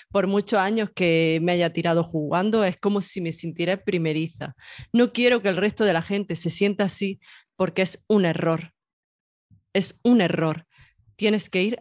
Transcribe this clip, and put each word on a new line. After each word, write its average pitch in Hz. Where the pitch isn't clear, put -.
Por 196
muchos 202
años 208
que 165
me 175
haya 170
tirado 165
jugando, 175
es 180
como 202
si -
me 165
sintiera 170
primeriza. 160
No 240
quiero 247
que 202
el 175
resto 208
de 208
la 165
gente 196
se 165
sienta 202
así, 196
porque 185
es -
un 208
error. 160
Es -
un 240
error. 160
Tienes 208
que 185
ir 220